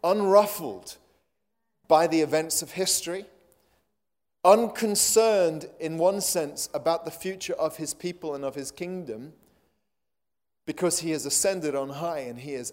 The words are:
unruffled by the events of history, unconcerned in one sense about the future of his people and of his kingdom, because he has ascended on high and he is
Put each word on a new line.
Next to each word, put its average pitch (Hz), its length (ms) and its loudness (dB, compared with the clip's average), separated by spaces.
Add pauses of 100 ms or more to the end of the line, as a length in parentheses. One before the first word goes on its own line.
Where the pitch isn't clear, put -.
unruffled 190 880 2 (920)
by 160 180 6
the 160 140 2
events 156 420 0
of 147 100 -10
history, 185 540 -4 (1160)
unconcerned 208 1200 4 (120)
in 160 180 -4
one 190 220 2
sense 151 520 -4
about 160 320 -2
the 160 60 -10
future 190 440 -8
of 156 220 -2
his 156 180 -8
people 175 400 -8
and 139 100 -8
of 135 100 -6
his 139 160 -10
kingdom, 156 600 -10 (1300)
because 165 360 -2
he 165 100 -4
has 143 160 -4
ascended 160 480 0
on 135 140 -4
high 151 320 -6
and 120 200 -10
he 143 140 -10
is 123 180 -8